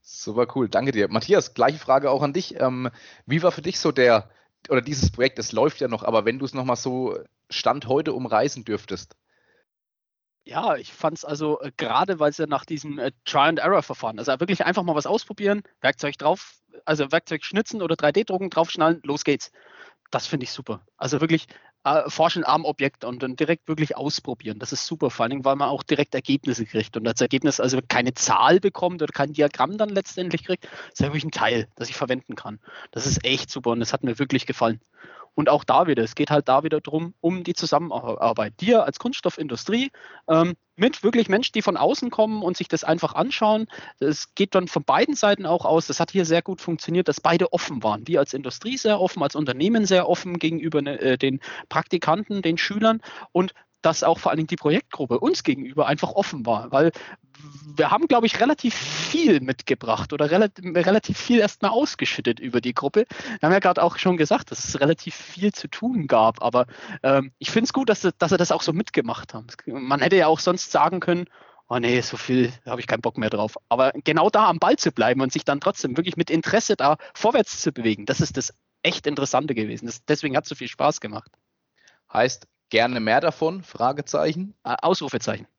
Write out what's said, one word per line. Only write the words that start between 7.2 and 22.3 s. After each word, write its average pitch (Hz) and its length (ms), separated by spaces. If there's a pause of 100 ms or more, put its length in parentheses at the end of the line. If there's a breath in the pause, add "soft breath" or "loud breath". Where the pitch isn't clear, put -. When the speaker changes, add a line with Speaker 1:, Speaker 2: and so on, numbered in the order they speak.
Speaker 1:
Stand - 380
heute 147 240
umreißen 120 540
dürftest? - 500 (1300)
Speaker 2:
Ja, 190 320
ich 120 160
fand's 160 320
also, 151 380
äh, 139 160
gerade 156 420
weil 151 140
sie 160 140
nach 147 180
diesem, 147 340
äh, 131 120 (120)
Try-and-Error-Verfahren, 143 960
also 120 200
wirklich 180 260
einfach 185 180
mal 170 120
was 147 120
ausprobieren, 208 560 (160)
Werkzeug 143 380
drauf, 160 380 (280)
also 147 300
Werkzeug 165 320
schnitzen 214 360
oder 165 140
drei 147 160
D 202 140
drucken, 185 240
draufschnallen, 165 540
los 143 200
geht's. - 280 (600 loud breath)
Das - 160
finde 139 160
ich - 80
super. 113 300 (160)
Also 139 240
wirklich, 160 260 (360 soft breath)
äh, 147 260
forschen 165 340